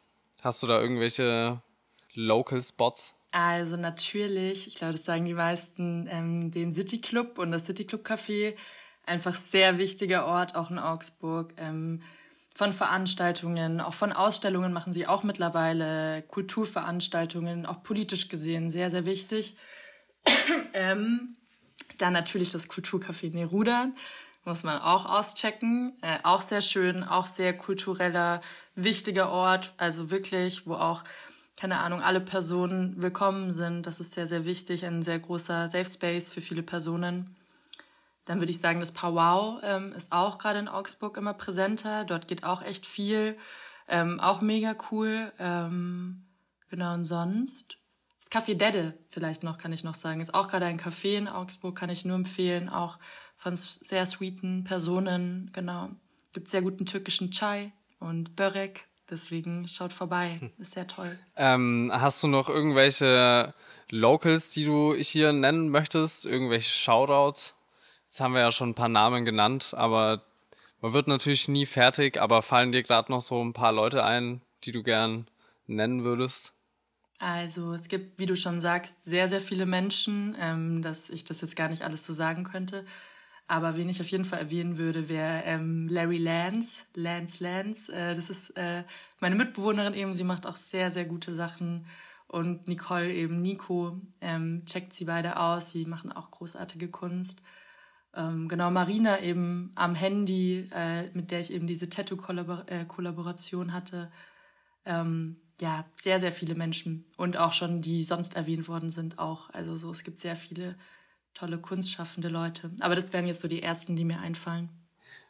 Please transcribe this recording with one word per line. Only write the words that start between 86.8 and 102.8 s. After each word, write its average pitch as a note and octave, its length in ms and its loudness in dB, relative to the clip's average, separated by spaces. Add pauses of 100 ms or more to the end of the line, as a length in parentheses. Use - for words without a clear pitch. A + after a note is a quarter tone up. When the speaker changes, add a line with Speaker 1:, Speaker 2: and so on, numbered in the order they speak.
Speaker 2:
Lance E3+ 480 -6
Lance. G3 480 -6
Äh, F3 240 -4
das E3+ 140 -6
ist, - 220 -10
äh, F3 340 -6 (340)
meine F#3 160 2
Mitbewohnerin G#3 580 0
eben. G3 220 -4
Sie F3 80 -4
macht F3+ 240 -2
auch F3 80 -8
sehr, F#3 340 -2
sehr F3+ 140 -2
gute E3+ 320 -6
Sachen. E3+ 500 -6 (440)
Und E3+ 400 -4
Nicole F3 440 -2
eben, E3+ 280 -2
Nico, F3+ 580 -2 (220)
ähm, E3 440 -4
checkt - 280 -8
sie - 100 -10
beide E3+ 340 -2
aus. E3+ 340 0
Sie E3 120 -4
machen E3 300 -8
auch - 180 -14
großartige F3 560 -10
Kunst. F3+ 560 -8 (720)
Ähm, E3 320 -2
genau, E3+ 240 2
Marina G3 480 4
eben F3 560 -2
am F3 200 0
Handy, F#3 800 0
äh, E3+ 400 -4
mit F3+ 180 -6
der F3 100 -2
ich E3+ 100 -8
eben E3+ 160 -4
diese E3+ 220 -4
Tattoo-Kollabor-, F3+ 800 -6
äh, E3+ 180 -6